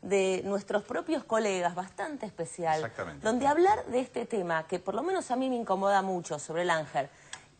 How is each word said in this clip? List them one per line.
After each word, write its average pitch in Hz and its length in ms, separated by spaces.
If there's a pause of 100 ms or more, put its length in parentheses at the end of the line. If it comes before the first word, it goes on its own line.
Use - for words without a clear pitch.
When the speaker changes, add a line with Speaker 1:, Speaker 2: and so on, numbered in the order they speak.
Speaker 1:
de 190 420
nuestros 202 400
propios 311 400
colegas, 196 500
bastante 220 520
especial, 165 500
Speaker 2:
Exactamente. 143 480
Speaker 1:
donde 240 220
hablar 349 400
de 247 140
este 247 260
tema, 170 400
que 180 120
por 196 160
lo 226 80
menos 359 280
a 240 60
mí 262 120
me 254 80
incomoda 196 460
mucho, 180 360
sobre 160 240
el 180 80
Ángel, 151 380 (520)